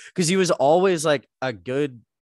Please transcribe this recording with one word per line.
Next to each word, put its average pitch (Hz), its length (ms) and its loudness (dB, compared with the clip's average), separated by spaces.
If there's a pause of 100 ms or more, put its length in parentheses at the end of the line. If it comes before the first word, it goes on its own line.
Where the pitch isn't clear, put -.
(160)
'Cause 170 140 -2
he 190 80 0
was 180 140 0
always, 170 520 2
like, 147 240 0 (140)
a 131 100 -4
good 123 500 -6 (220)